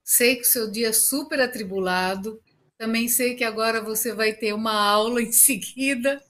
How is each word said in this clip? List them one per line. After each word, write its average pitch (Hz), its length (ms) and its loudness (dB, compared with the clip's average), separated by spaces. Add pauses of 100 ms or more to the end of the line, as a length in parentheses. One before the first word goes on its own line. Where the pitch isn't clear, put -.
Sei 247 320 4
que 240 60 -10
o - 40 -4
seu 220 240 0
dia 220 200 -2
é 214 40 -2
super 285 460 0
atribulado. 196 1000 -2 (360)
Também 226 300 -2
sei 247 280 0
que 247 100 -2
agora 226 360 0
você 214 320 -4
vai 214 200 0
ter 214 180 -4
uma 220 220 -2
aula 214 480 2
em 226 100 -2
seguida, 269 1000 0